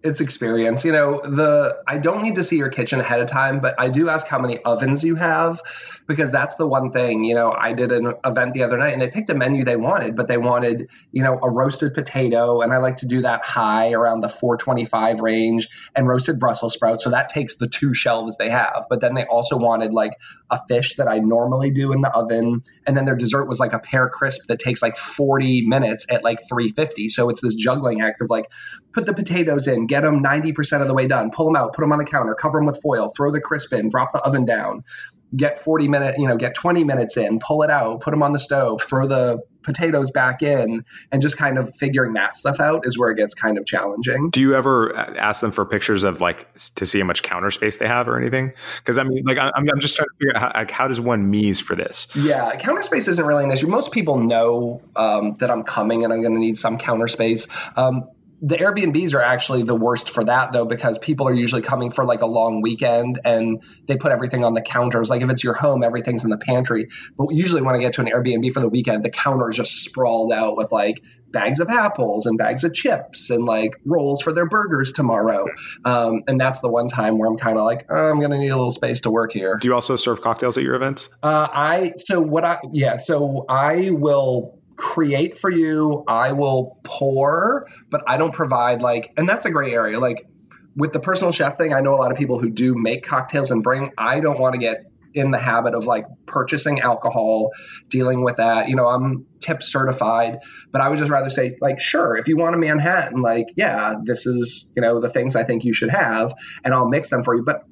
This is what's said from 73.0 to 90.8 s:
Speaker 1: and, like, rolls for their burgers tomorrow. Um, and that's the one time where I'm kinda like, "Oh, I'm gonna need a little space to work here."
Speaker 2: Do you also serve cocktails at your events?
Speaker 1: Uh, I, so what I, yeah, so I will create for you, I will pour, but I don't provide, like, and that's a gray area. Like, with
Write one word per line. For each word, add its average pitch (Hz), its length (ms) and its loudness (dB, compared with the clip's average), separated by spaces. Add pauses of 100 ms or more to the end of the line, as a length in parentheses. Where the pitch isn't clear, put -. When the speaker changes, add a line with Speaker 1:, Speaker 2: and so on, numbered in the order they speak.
Speaker 1:
and, 117 160 0
like, 110 400 -2
rolls 139 380 0
for 160 100 -2
their 170 140 0
burgers 160 440 0
tomorrow. 113 540 2 (400)
Um, 117 420 2
and 131 140 2
that's 131 200 0
the 123 80 0
one 120 180 0
time 110 320 0
where 110 100 2
I'm 113 80 0
kinda 110 260 0
like, 120 280 0
"Oh, 156 180 2
I'm 151 100 2
gonna 143 200 0
need 139 100 0
a 131 60 0
little 123 160 0
space 120 300 -4
to 110 100 0
work 113 220 0
here." 95 280 -2
Speaker 2:
Do 123 60 0
you 123 80 4
also 123 200 0
serve 117 260 -2
cocktails 117 360 0
at 135 60 0
your 131 100 0
events? 135 380 -4 (100)
Speaker 1:
Uh, 151 320 2
I, 170 440 0
so 190 220 0
what 160 240 2
I, 170 140 0 (140)
yeah, 131 260 0
so 143 500 -2
I 151 440 2
will 139 640 0 (200)
create 147 600 0
for 190 140 0
you, 156 560 2
I 131 240 2
will 135 500 0
pour, 151 840 0 (240)
but 147 160 0
I - 100 2
don't 160 160 0
provide, 123 480 0
like, 120 340 0
and 165 140 2
that's 220 160 0
a 170 60 -2
gray 139 200 0
area. 113 280 0
Like, 123 280 -2 (480)
with 151 160 0